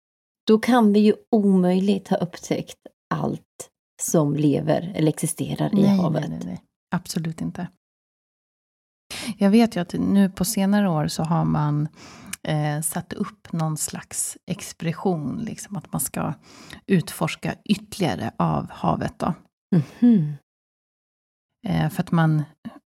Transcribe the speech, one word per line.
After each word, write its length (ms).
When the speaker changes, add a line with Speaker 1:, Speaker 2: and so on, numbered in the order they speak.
Speaker 1:
Då 120
kan 340
vi 80
ju 140
omöjligt 800
ha 80
upptäckt 600
allt 560
som 340
lever 580
eller 140
existerar 720
i 40
Speaker 2:
Nej, 140
Speaker 1:
havet. 240
Speaker 2:
nej, 100
nej, 160
nej. 140
Absolut 460
inte. 280
Jag 120
vet 260
ju 40
att 120
nu 380
på 140
senare 460
år 180
så 140
har 220
man, 440
eh, 380
satt 320
upp 400
någon 240
slags 600
expedition, 880
liksom, 380
att 160
man 80
ska 340
utforska 680
ytterligare 720
av 340
havet 480
då. 160
Speaker 1:
Mhm. 560
Speaker 2:
Eh, 240
för 120
att 80
man, 320